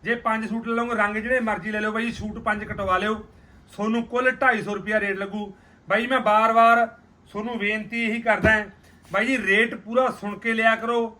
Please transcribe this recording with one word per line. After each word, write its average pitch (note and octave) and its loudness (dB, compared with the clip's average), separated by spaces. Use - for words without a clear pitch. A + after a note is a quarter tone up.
ਜੇ A3+ -2
ਪੰਜ A3 -2
ਸੂਟ A3+ -6
ਲਓਗੇ, A#3 -2
ਰੰਗ G#3 0
ਜਿਹੜੇ B3 0
ਮਰਜ਼ੀ G#3+ -4
ਲੈ G#3+ -4
ਲਓ G#3+ -2
ਬਾਈ A3+ -2
ਜੀ, A#3 -4
ਸੂਟ G#3+ -8
ਪੰਜ G#3+ -4
ਕਟਵਾ F#3+ -2
ਲਿਓ, G#3 0
ਤੁਹਾਨੂੰ A3 -2
ਕੁੱਲ B3+ 0
ਢਾਈ B3 2
ਸੌ G#3 -6
ਰੁਪਇਆ G#3 -2
ਰੇਟ G3 -2
ਲੱਗੂ। G3+ -8
ਬਾਈ A3 0
ਮੈਂ B3+ 0
ਬਾਰ-ਬਾਰ A3+ 6
ਤੁਹਾਨੂੰ A3+ -6
ਬੇਨਤੀ G#3+ -4
ਇਹੀ A3+ -2
ਕਰਦਾ G#3+ 4
ਹਾਂ G#3+ 2
ਬਾਈ G#3 0
ਜੀ, C4 0
ਰੇਟ G#3+ 2
ਪੂਰਾ A#3 0
ਸੁਣ G3+ -10
ਕੇ A3+ -4
ਲਿਆ A3+ 4
ਕਰੋ A3+ -4